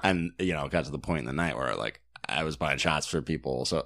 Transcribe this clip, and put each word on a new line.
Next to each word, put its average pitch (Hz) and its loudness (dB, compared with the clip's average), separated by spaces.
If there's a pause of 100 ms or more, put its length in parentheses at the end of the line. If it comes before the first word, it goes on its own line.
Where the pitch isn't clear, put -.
And, 90 2
you 90 2
know, 73 -2
it 67 -6
got 82 2
to 73 -6
the 71 -4
point 80 0
in 58 -6
the 65 -4
night 80 0
where, 62 -2
like, 53 -4 (280)
I 78 0
was 78 0
buying 71 0
shots 76 2
for 80 0
people. 67 -2
So 73 0